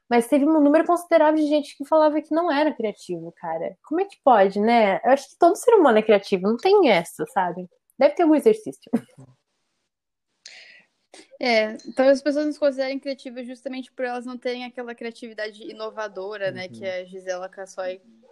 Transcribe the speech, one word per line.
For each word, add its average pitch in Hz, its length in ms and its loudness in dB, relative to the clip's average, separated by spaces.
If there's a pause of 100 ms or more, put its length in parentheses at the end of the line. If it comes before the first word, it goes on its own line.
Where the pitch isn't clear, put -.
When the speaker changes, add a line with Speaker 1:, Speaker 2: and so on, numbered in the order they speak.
Speaker 1:
mas 233 180 2
teve 285 200 2
um 320 140 4
número 302 260 4
considerável 330 520 2
de 302 100 0
gente 294 280 -2
que 277 80 -12
falava 311 380 2
que 302 120 -6
não 339 160 0
era 285 220 0
criativo, 180 640 -8
cara. 165 480 -8
Como 320 160 -4
é 392 60 -2
que - 180 -20
pode, 202 340 4
né? 214 460 2
Eu 247 80 2
acho 277 160 0
que - 100 -20
todo 349 160 4
ser 466 200 2
humano 277 240 6
é 214 40 2
criativo, 196 420 0
não 220 120 0
tem 381 340 4
essa, 170 360 -2
sabe? 180 420 -6 (300)
Deve 294 160 2
ter 370 80 0
algum 311 120 4
exercício. - 560 0 (2500)
Speaker 2:
É, 220 320 0 (140)
então 262 220 2
as 269 120 4
pessoas 302 260 -2
não 302 60 -4
se 285 60 -12
consideram 269 400 -2
criativas 254 480 -12
justamente 254 460 -14
por 254 120 -8
elas 247 220 -8
não 254 100 -14
terem 247 280 -8
aquela 240 300 -14
criatividade 220 680 -14
inovadora, 208 880 -10
né? 185 160 -12
Speaker 3:
Uhum. 180 60 -18
Speaker 2:
Que 208 120 -16
a 185 200 -8
Gisela 185 440 -10
Cassoy 185 520 -12 (320)